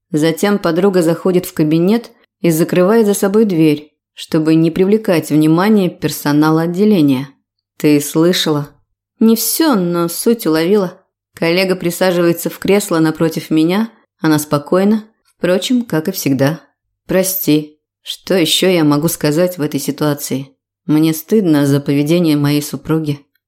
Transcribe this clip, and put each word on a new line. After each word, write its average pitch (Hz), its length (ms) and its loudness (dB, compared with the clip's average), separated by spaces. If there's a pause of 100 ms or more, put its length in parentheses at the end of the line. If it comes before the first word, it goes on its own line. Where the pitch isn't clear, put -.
(120)
Затем 165 480 0
подруга 180 420 0
заходит 180 420 0
в - 100 -16
кабинет 175 580 0 (260)
и 170 120 0
закрывает 180 560 2
за 202 80 2
собой 208 320 0
дверь, 160 420 0 (260)
чтобы 160 400 0
не 165 160 2
привлекать 185 600 0
внимание 170 580 2
персонала 156 760 0
отделения. 170 680 2 (500)
«Ты 147 220 2
слышала?» 160 720 -2 (480)
«Не 220 180 4
все, 302 380 0
но 175 340 0
суть 233 380 -2
уловила». 175 540 0 (340)
Коллега 180 420 0
присаживается 175 760 0
в - 80 -16
кресло 190 400 0
напротив 160 520 -2
меня, 175 400 0 (300)
она 156 180 2
спокойна, 190 680 0 (200)
впрочем, 190 580 -2
как 160 260 -4
и 185 40 -4
всегда. 139 480 -2 (460)
«Прости, 160 720 -2 (220)
что - 320 -6
еще 160 340 0
я 170 160 2
могу 147 240 2
сказать 165 480 -2
в 151 60 -6
этой 147 180 -4
ситуации? 143 680 -6 (360)
Мне 156 300 0
стыдно 156 520 0
за 139 140 2
поведение 151 560 0
моей 147 260 0
супруги». 147 580 -4 (280)